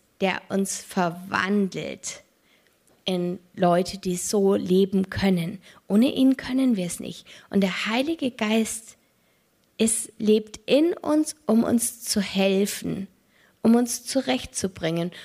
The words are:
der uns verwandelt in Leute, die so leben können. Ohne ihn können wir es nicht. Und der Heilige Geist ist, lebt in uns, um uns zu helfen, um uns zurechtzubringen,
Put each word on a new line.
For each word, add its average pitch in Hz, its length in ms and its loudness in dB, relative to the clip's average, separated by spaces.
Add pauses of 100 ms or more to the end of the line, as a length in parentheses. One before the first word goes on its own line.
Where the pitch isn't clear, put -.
(220)
der 185 280 -2
uns 196 320 -2
verwandelt 180 1400 -4 (840)
in 180 340 -4 (160)
Leute, 180 420 2
die 185 180 -4
so 196 400 2
leben 190 540 2
können. 185 500 0 (280)
Ohne 220 260 4
ihn 262 240 4
können 254 380 0
wir 185 100 -4
es 175 140 -8
nicht. - 280 -12 (220)
Und 202 120 2
der 190 260 -2
Heilige 269 440 -2
Geist 220 640 -2 (840)
ist, - 420 -2
lebt 214 460 2
in 311 280 4
uns, 302 520 -2
um 226 180 4
uns - 380 -2
zu - 180 -4
helfen, 196 880 -2 (540)
um 226 140 6
uns 240 280 -2
zurechtzubringen, 185 1080 -4 (140)